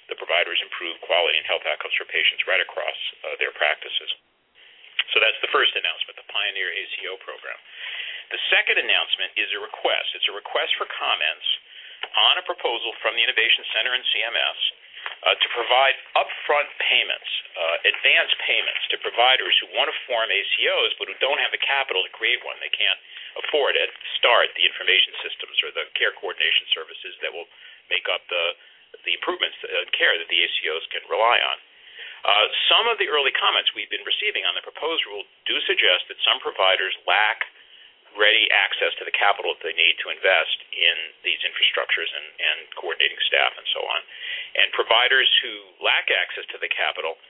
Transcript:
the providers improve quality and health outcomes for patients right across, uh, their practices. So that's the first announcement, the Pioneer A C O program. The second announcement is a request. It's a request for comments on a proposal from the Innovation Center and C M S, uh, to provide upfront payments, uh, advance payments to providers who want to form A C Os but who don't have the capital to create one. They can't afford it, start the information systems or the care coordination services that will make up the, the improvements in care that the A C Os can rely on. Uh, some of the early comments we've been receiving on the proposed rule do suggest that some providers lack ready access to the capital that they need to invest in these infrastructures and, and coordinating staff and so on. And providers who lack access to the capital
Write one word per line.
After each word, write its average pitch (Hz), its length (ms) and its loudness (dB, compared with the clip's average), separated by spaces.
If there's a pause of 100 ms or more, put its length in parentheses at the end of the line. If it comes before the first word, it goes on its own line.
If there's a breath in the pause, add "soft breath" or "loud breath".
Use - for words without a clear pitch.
the - 80 -10
providers 85 480 0
improve 85 400 -10
quality 82 360 2
and 76 80 -4
health 85 200 -2
outcomes 80 320 -4
for - 80 -6
patients - 400 0
right 90 160 2
across, 78 360 -6 (280)
uh, 76 160 -8
their 69 160 -2
practices. - 520 -2 (1000 loud breath)
So 110 100 2
that's 110 220 4
the 113 100 -4
first 123 240 2
announcement, - 400 -6
the - 120 -20
Pioneer 98 420 -4
A 95 100 -6 (140)
C 95 100 -10
O 92 160 -8
program. - 360 -14 (760 loud breath)
The - 160 -4
second 196 320 2
announcement 95 560 0
is 107 160 0
a 101 80 -4
request. - 560 -2
It's - 80 0
a 101 80 -4
request 143 460 -2
for - 100 -6
comments 87 560 -2 (720 loud breath)
on 131 240 4
a - 80 -6
proposal 117 420 -4 (140)
from 113 100 0
the 117 80 2
Innovation 117 400 4 (140)
Center 120 160 0
and 127 160 -2
C 110 160 0
M 117 100 -2
S, 73 260 0 (640 loud breath)
uh, 95 120 6
to - 160 2
provide 123 400 4 (240)
upfront 147 480 0 (160)
payments, - 480 0 (240)
uh, 82 220 0 (100)
advance 147 560 4
payments 110 480 -2
to - 80 -2
providers 117 640 4
who - 160 -12
want 135 80 2
to 151 100 -4 (140)
form 113 200 2
A 98 100 2 (140)
C 117 120 2
Os 151 320 2
but 101 80 -6
who 98 160 -10
don't 139 160 2
have 123 160 -2
the - 80 -6
capital 135 400 0
to 90 120 -10
create 113 280 -2
one. - 160 -10
They 71 160 -8
can't 98 240 0 (480 loud breath)
afford 127 320 2
it, 95 120 0 (280)
start 113 400 6
the 90 80 4
information 92 560 2
systems - 400 -10
or 78 80 -8
the 80 240 -6
care 104 240 0
coordination 85 560 0
services 85 480 -6
that 78 80 -2
will 85 160 -10 (400 loud breath)
make 90 240 0
up 90 160 -2
the, 85 320 -2 (480 soft breath)
the 87 80 -2
improvements 95 480 -4
in 90 320 -4
care 139 240 2
that 85 80 -8
the 85 160 0
A 87 80 2
C - 160 -4
Os 80 240 -2
can - 160 -8
rely 107 320 4
on. 67 200 0 (680 loud breath)
Uh, 104 200 6 (200)
some 196 240 4
of 220 80 0
the 196 80 0
early 143 240 0
comments 127 480 0
we've 104 140 -10
been 101 100 -6
receiving 101 400 -2
on 90 160 -2
the - 80 -8
proposed 156 400 -4
rule 101 160 -10 (240)
do 117 80 -2 (160)
suggest 98 400 2
that - 160 -14
some 117 160 2
providers 95 480 2 (160)
lack 104 400 2 (720 loud breath)
ready 107 320 6
access 98 480 2
to - 80 -10
the 82 80 -8
capital 98 400 2
that - 80 -14
they 82 160 -6
need 82 240 4
to - 80 -6
invest 85 480 2 (160)
in 85 240 2 (240)
these 85 240 -2
infrastructures - 720 0
and, 73 100 -10 (140)
and 78 180 0 (140)
coordinating 82 560 -2
staff 67 320 4
and - 160 -8
so - 80 -4
on. - 160 -4 (560 loud breath)
And 101 160 4
providers 123 560 4 (160)
who 101 400 -10
lack 139 240 0
access 92 400 -2
to - 100 -12
the 87 140 -4
capital 80 580 -4